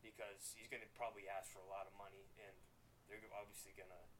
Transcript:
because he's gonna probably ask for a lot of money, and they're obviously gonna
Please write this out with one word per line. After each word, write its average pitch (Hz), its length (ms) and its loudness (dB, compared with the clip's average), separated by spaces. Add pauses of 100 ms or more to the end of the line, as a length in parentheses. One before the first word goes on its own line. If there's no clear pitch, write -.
because 117 540 0
he's - 100 -6
gonna 113 240 2
probably 101 320 6
ask 95 240 6
for 92 160 -4
a 95 60 -4
lot 98 180 4
of 98 80 -8
money, 98 400 -4
and 101 160 -6 (560)
they're 110 140 -2 (100)
obviously 101 400 -2
gonna 92 360 -6 (120)